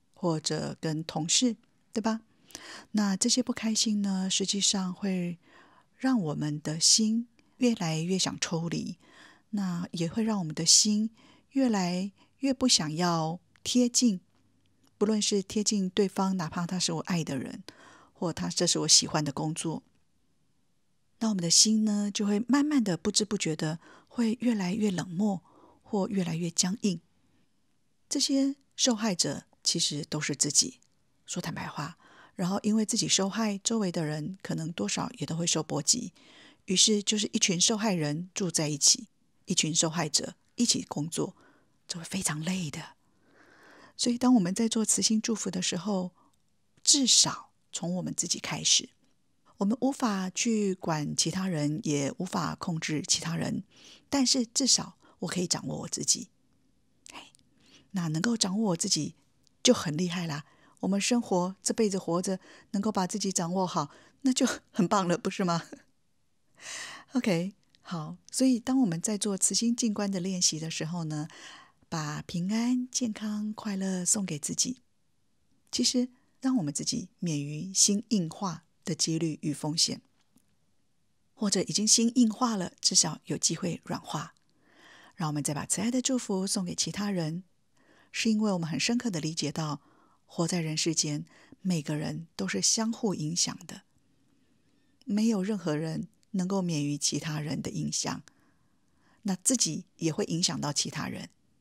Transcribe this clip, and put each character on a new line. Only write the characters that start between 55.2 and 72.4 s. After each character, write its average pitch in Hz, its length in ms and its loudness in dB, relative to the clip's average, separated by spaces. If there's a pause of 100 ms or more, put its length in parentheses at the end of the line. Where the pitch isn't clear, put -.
我 - 60 -4
可 175 140 -2
以 180 60 0
掌 - 200 -2
握 151 120 -6
我 - 100 -10
自 - 160 -6
己。 - 240 0 (840)
哎， - 180 -20 (600)
那 175 160 -2
能 156 120 0
够 226 160 2
掌 196 240 0
握 208 120 4
我 - 40 0
自 - 100 -2
己 - 280 0 (480)
就 247 100 8
很 151 240 0
厉 175 140 0
害 175 160 -4
啦。 151 180 -8 (360)
我 190 60 -2
们 196 140 2
生 240 220 2
活 185 400 0
这 - 100 0
辈 220 160 2
子 190 100 -2
活 175 220 0
着， 185 180 -2 (340)
能 196 100 0
够 214 100 0
把 185 140 0
自 208 120 -4
己 190 140 -2
掌 170 220 -4
握 190 120 0
好， 156 240 -2 (300)
那 262 100 2
就 254 160 2 (240)
很 180 160 2
棒 190 220 2
了， 175 80 2
不 - 140 -2
是 202 120 -4
吗？ 170 200 0 (800)
<laughs> - 760 -14
OK， 196 400 0 (260)
好， 165 380 -10 (120)
所 262 160 2
以 247 140 4
当 262 220 2
我 - 20 6
们 170 160 2
在 214 160 -2
做 196 220 -2
慈 - 160 2
心 233 200 2
静 226 200 0
观 202 160 -2
的 190 100 -2
练 180 220 -2
习 156 180 2
的 160 100 -6
时 156 140 -6
候 165 200 -4
呢， 151 240 -4 (600)
把 151 340 -6
平 185 300 -4